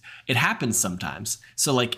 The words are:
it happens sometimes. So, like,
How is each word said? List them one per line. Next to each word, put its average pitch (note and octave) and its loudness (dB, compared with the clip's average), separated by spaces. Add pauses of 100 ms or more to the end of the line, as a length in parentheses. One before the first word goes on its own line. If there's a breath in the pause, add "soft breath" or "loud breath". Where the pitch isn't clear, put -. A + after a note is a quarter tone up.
(280 loud breath)
it C3 2
happens D3+ 2
sometimes. F2+ -4 (160 soft breath)
So, D3 2
like, B2 2